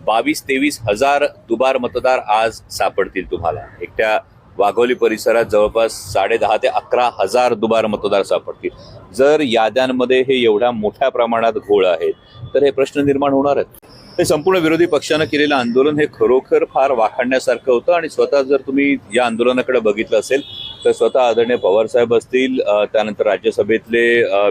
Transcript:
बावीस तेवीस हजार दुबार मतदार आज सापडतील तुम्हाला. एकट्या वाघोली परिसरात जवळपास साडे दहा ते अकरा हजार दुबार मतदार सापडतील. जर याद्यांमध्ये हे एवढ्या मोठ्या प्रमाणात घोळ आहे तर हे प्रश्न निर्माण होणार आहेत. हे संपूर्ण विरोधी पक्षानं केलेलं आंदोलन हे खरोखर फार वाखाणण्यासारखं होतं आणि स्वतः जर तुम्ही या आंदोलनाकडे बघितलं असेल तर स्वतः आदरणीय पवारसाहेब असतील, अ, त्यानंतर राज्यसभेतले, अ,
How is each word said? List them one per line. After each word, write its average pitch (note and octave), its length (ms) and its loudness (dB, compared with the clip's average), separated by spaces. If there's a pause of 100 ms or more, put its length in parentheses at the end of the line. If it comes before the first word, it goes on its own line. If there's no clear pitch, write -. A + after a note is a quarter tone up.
बावीस A#2 360 -2
तेवीस C#3 380 -4 (100)
हजार C#3+ 360 0 (220)
दुबार C3 300 0
मतदार B2 400 -2
आज A2 420 -2 (100)
सापडतील F#2+ 600 -4
तुम्हाला. E2 300 -4 (220)
एकट्या G#2+ 380 -2 (380)
वाघोली A2+ 360 0
परिसरात A2+ 500 0
जवळपास G#2 680 0
साडे G2+ 240 0
दहा G#2+ 200 0
ते B2 120 -2
अकरा A#2 500 -2
हजार A#2 360 0
दुबार A2 320 0
मतदार G2+ 360 -2
सापडतील. F2+ 480 -6 (440)
जर C#3+ 260 4
याद्यांमध्ये B2+ 800 0
हे C3 240 0
एवढ्या A2+ 260 2
मोठ्या A2 380 -2
प्रमाणात A#2 440 0
घोळ G2 340 2
आहे E2 240 0 (440)
तर C3+ 80 2
हे C#3 80 4
प्रश्न C#3 300 -2
निर्माण C#3 320 0
होणार C#3 240 0
आहेत. - 300 -6 (320)
हे C4 60 2
संपूर्ण F3 340 0
विरोधी D#3+ 280 2
पक्षानं D3+ 380 0
केलेलं D3 300 0
आंदोलन C3 440 0
हे D3 80 0
खरोखर B2+ 580 0 (100)
फार C#3 160 2
वाखाणण्यासारखं B2 800 -2
होतं A#2+ 200 2
आणि E3 160 -2
स्वतः B2+ 340 0
जर C3+ 140 0
तुम्ही C#3 400 0 (180)
या B2 120 2
आंदोलनाकडे B2 540 0
बघितलं A2 400 0
असेल C3+ 220 -2 (420)
तर A#2+ 80 4
स्वतः A#2 280 0
आदरणीय A#2 360 2
पवारसाहेब A2 580 2
असतील, C3 460 0
अ, G#2 240 0
त्यानंतर G#2+ 420 -2
राज्यसभेतले, A2+ 960 0
अ, G2+ 280 0